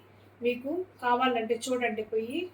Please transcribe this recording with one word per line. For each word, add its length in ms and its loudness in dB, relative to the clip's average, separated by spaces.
మీకు 440 -2
కావాలంటే 580 2
చూడండి 340 0
పోయి. 500 -2